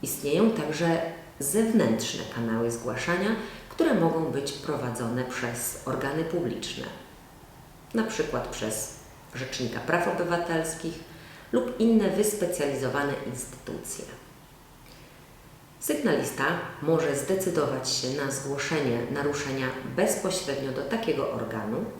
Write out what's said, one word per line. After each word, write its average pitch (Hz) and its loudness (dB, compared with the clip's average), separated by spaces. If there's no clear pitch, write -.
Istnieją 185 4
także 160 2
zewnętrzne 180 4
kanały 117 0
zgłaszania, 175 0
które 330 2
mogą 165 4
być 139 -2
prowadzone 123 -2
przez - -4
organy 139 -2
publiczne, 127 -2
na 226 2
przykład 127 -2
przez - -4
Rzecznika 127 -4
Praw 175 2
Obywatelskich 170 0
lub 240 2
inne 220 8
wyspecjalizowane 143 0
instytucje. - -8
Sygnalista 180 2
może 151 4
zdecydować 151 2
się - 0
na 139 -2
zgłoszenie 139 0
naruszenia 135 0
bezpośrednio 143 0
do 107 -2
takiego - 0
organu 110 -2